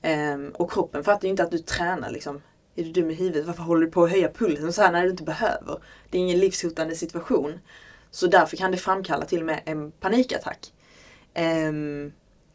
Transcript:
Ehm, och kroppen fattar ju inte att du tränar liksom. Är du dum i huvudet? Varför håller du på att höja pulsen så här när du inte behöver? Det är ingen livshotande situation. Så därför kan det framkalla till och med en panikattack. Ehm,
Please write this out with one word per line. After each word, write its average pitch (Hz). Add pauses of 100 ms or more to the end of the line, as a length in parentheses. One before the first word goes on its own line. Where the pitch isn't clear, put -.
Ehm, 147
och -
kroppen 143
fattar 202
ju 190
inte 196
att 170
du 170
tränar 165
liksom. 143 (340)
Är 170
du 160
dum 165
i 160
huvudet? 160
Varför 170
håller 165
du 165
på 175
att 170
höja 185
pulsen 165
så 208
här 180
när 175
du 185
inte 175
behöver? - (280)
Det 180
är 180
ingen 180
livshotande 165
situation. 160 (520)
Så -
därför 170
kan 190
det 185
framkalla 190
till 170
och 160
med 156
en 156
panikattack. - (640)
Ehm, 151 (420)